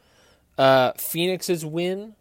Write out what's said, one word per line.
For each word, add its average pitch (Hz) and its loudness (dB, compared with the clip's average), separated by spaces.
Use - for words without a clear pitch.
uh, 135 4
Phoenix's 175 -4
win 185 -6